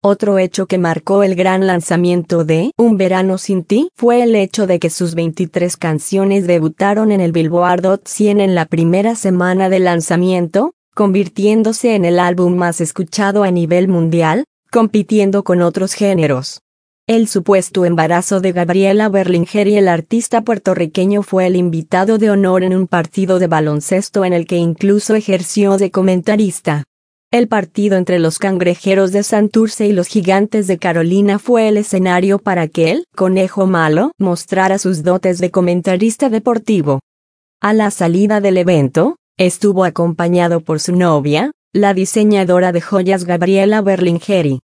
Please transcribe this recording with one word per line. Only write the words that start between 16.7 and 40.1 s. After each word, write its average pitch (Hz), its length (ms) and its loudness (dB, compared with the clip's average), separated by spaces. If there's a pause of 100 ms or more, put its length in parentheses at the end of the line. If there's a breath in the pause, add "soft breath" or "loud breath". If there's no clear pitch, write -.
El 226 200 2
supuesto 190 580 0
embarazo 170 560 0
de 185 120 -2
Gabriela 190 560 0
Berlingeri, 190 680 0
el 196 120 4
artista 220 540 -2
puertorriqueño, 190 800 -2
fue 185 240 -2
el 180 100 0
invitado 180 600 0
de 214 120 2
honor 190 320 2
en 185 140 0
un 185 100 0
partido 180 520 -2
de 180 100 0
baloncesto 160 760 -2
en 180 80 0
el 170 140 -2
que 180 100 -4
incluso 196 580 0
ejerció 196 640 0
de 190 120 0
comentarista. 185 920 -2 (480)
El 240 160 2
partido 202 480 -2
entre 180 220 0
los 160 200 -2
Cangrejeros 190 720 0
de 202 120 0
Santurce 214 640 0
y 208 60 2
los 180 140 0
Gigantes 196 600 0
de 185 120 -2
Carolina 185 600 0
fue 226 280 0
el 214 120 2
escenario 190 600 0
para 180 300 -2
que 160 220 0
el 302 140 -4 (120)
Conejo 185 500 0
Malo 175 520 0
mostrara 190 600 0
sus 185 240 -2
dotes 180 360 0
de 180 120 -2
comentarista 185 760 0
deportivo. 220 720 -2 (600)
A 208 120 0
la 214 180 2
salida 202 500 0
del 190 180 2
evento, 170 580 2 (220)
estuvo 185 460 0
acompañado 170 760 0